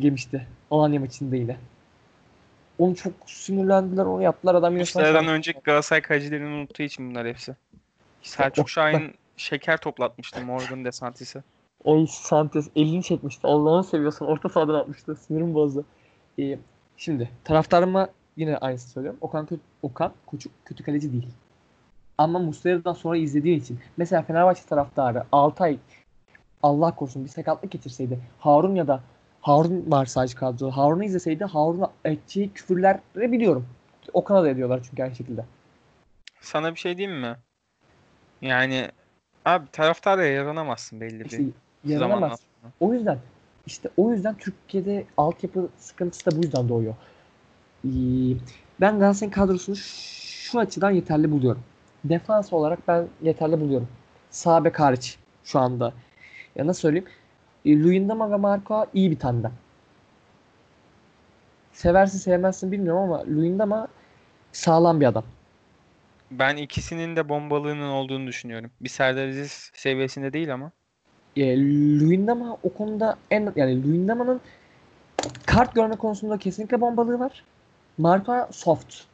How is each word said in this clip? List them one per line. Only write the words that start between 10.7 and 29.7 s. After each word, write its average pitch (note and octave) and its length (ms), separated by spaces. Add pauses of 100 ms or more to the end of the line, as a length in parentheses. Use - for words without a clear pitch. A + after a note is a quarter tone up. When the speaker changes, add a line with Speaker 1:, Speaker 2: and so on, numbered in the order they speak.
Speaker 2:
De B2 80
Santis'e. B2+ 500 (420)
Speaker 1:
Oy D#3 220
Santos D3+ 720
elini D#3 260
çekmişti. - 440
Allah'ını D3+ 380
seviyorsan D3+ 440
orta D#3 200
sahadan D#3 260
atmıştı. D3 420
Sinirim D#3+ 380
bozdu. D3 300 (560)
Ee, C#3 180 (380)
şimdi B2+ 340 (140)
taraftarıma F3+ 640 (280)
yine D#3 200
aynısını B2+ 340
söylüyorum. D#3 300
Okan D#3 260
Kö-, E3 120 (240)
Okan D3+ 300 (140)
Koçuk - 260 (120)
kötü - 200
kaleci D3 280
değil. B2 160 (920)
Ama E3 200
Muslera'dan F3 540
sonra E3 240
izlediğin D3+ 440
için. B2 200 (160)
Mesela E3+ 260
Fenerbahçe F3+ 460
taraftarı C3+ 640
Altay D3 460 (840)
Allah D3 320
korusun C3+ 300
bir C#3 40
sakatlık D#3+ 420
geçirseydi B2+ 480 (200)
Harun D#3 360
ya F3 120
da C3 140 (400)
Harun E3+ 500